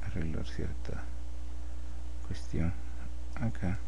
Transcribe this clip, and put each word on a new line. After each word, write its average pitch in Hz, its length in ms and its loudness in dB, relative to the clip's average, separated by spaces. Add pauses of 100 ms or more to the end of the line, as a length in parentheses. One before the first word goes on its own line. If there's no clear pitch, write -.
arreglar 80 420 0
cierta - 560 0 (1200)
cuestión - 460 2 (640)
acá 104 540 0